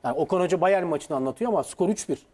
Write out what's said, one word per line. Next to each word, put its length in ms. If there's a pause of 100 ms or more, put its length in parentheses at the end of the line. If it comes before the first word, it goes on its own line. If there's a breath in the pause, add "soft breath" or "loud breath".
Yani 140
Okan 220
Hoca 200
Bayern 260
maçını 300
anlatıyor 360
ama 120
skor 240
üç 200
bir. 260